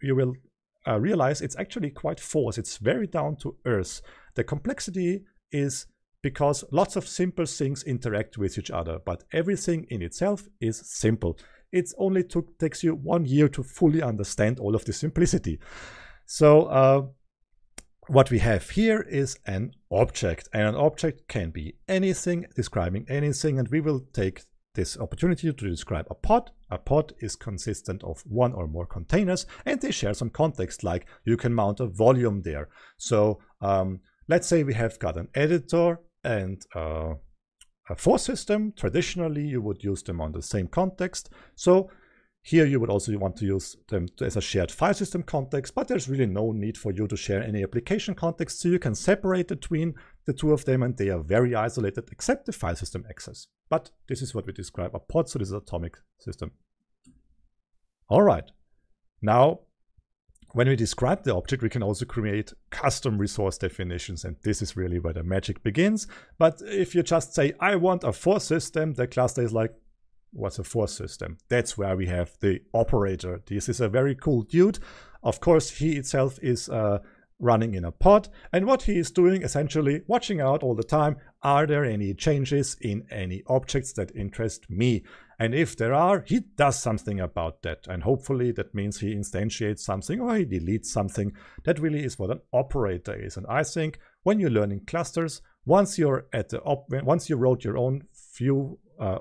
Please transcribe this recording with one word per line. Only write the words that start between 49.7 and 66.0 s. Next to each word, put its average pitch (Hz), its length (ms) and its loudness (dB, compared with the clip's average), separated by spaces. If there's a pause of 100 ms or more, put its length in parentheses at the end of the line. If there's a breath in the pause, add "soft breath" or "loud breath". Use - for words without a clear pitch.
the 139 80 -2
two 151 180 2
of 143 140 2
them, 131 180 2
and 123 140 -2
they 98 120 0
are 87 140 -2
very 117 320 4
isolated 110 560 -2
except - 340 -4
the - 60 -8
file 87 240 -4
system - 340 -10
access. - 380 -18 (220)
But 156 220 -2 (180)
this 131 120 -6
is 120 140 -8
what 104 100 -6
we 98 60 -10
describe 92 420 -8
a 87 60 -6
pod, - 300 -2
so - 100 -6
this 98 100 -4
is 90 40 -8
atomic 85 420 -8 (240)
system. - 320 -12 (1600)
All 180 140 8
right, 107 280 4 (720)
now 127 400 6 (880)
when 123 160 4
we 135 80 4
describe 127 480 0
the 123 100 0
object, 113 300 -4
we 110 60 2
can 120 120 -4
also 104 220 -2
create 107 480 -4 (200)
custom 131 460 0
resource 98 400 -2
definitions, 90 680 -6
and 90 180 -8
this 101 180 -2
is 98 140 -6
really 90 240 -2
where 82 140 -4
the 82 100 -6
magic 95 400 -2
begins. 190 440 0 (300 loud breath)